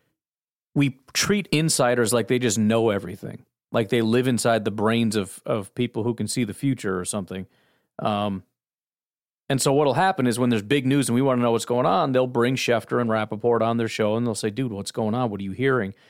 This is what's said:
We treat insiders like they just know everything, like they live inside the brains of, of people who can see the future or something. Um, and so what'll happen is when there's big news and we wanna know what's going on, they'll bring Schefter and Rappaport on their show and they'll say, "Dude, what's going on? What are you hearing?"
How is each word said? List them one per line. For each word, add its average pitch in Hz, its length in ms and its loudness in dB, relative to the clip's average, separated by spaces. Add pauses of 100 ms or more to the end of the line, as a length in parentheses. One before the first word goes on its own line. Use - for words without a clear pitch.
(720)
We 143 280 0 (100)
treat 202 400 0
insiders 123 640 2
like 117 160 0
they 127 100 2
just 120 180 0
know 113 320 4
everything, - 540 -6 (280)
like 113 180 0
they 120 120 2
live 117 260 2
inside 117 380 2
the 107 60 -2
brains 110 440 0
of, 98 300 -4
of 110 300 -6
people 117 280 -4
who 120 100 -2
can 110 140 -4
see 127 160 -2
the 104 100 -6
future 107 460 -2
or 90 60 -6
something. 95 400 -8 (540)
Um, 104 440 -2 (1080)
and 139 100 0
so 143 140 2
what'll 143 220 4
happen 180 320 2
is 113 100 0
when 123 140 2
there's 113 100 0
big 127 240 0
news 131 240 2
and 117 60 0
we 127 80 2
wanna 127 180 2
know 120 100 2
what's 113 140 0
going 123 220 0
on, 170 240 2
they'll 127 160 2
bring 123 280 2
Schefter 120 460 0
and 117 80 -2
Rappaport 110 520 0
on 117 160 0
their 117 100 0
show 107 280 0
and 117 100 -2
they'll 113 100 -2
say, 110 160 -4
"Dude, 120 200 -4
what's 98 200 -8
going 110 240 -2
on? 123 140 0
What 101 120 -8
are - 20 -6
you 98 80 -6
hearing?" 113 440 -2 (140)